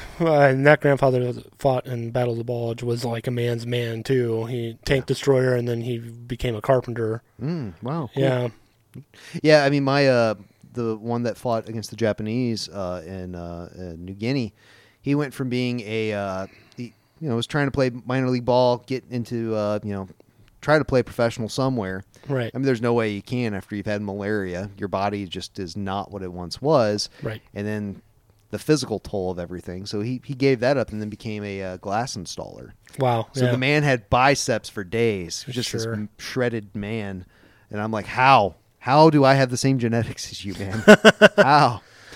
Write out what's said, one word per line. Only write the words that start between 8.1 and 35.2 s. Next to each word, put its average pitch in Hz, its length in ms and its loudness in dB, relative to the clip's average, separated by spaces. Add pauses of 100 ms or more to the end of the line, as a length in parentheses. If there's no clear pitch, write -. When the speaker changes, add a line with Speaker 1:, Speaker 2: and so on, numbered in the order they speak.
Speaker 2:
cool. 135 100 0
Speaker 1:
Yeah. 127 240 2 (960)
Speaker 2:
Yeah, 151 200 8
I 139 60 4
mean, 143 140 2
my, 139 240 4
uh, 117 280 4 (380)
the 113 240 -2
one 117 260 -4
that 113 140 -2
fought 113 320 -4
against 113 220 -8
the - 40 -14
Japanese, 110 760 -2
uh, 90 360 -6
in, 90 300 -10
uh, 85 400 -10
in 87 300 -12
New 95 100 -12
Guinea, 113 380 -4 (480)
he 139 120 -2
went 143 220 -2
from 135 140 -6
being 123 320 -2
a, 110 320 -4
uh, 98 340 -4 (280)
he, 120 180 -12 (280)
you 156 80 -6
know, 113 60 0
was 120 100 0
trying 143 220 -2
to 131 40 -2
play 131 200 0 (140)
minor 127 240 0
league 123 160 -2
ball, 123 420 4
get 131 240 -6
into, 117 420 -4
uh, 107 300 0
you 104 100 -6
know, 95 140 -6 (540)
try 151 180 4
to 135 60 -2
play 127 180 2
professional 117 440 -2
somewhere. 104 560 -4 (240)
Speaker 1:
Right. 127 260 -2
Speaker 2:
I - 40 -8
mean, 135 80 -2
there's 123 160 2
no 120 120 2
way 113 180 2
you 101 100 -6
can 120 320 -4
after 95 220 -8
you've 101 100 -4
had 104 160 -2
malaria. 101 760 -4
Your 101 120 -6
body 101 380 -2
just 90 320 -12
is 90 180 -8
not 98 340 -6
what 98 120 -10
it 90 100 -10
once 87 280 -10
was. 117 480 2 (120)
Speaker 1:
Right. 113 200 -10 (120)
Speaker 2:
And 104 120 -6
then 104 360 -6 (480)
the 104 100 -8
physical 123 400 0
toll 92 320 -6
of 90 80 -6
everything. 90 460 -10
So 104 160 -6
he, 120 240 -6
he 139 80 -10
gave 131 280 2
that 131 140 2
up 120 160 -4
and 107 80 -8
then 107 100 -6
became 104 340 -10
a, 98 180 -8
uh, 92 160 -8
glass 104 400 -6
installer. - 540 -12 (280)
Speaker 1:
Wow. 120 340 2
Speaker 2:
So 131 120 0
Speaker 1:
Yeah. 123 60 4
Speaker 2:
the 123 60 0
man 147 260 2
had 131 260 0
biceps 131 580 0
for 107 160 -10
days. 95 600 -2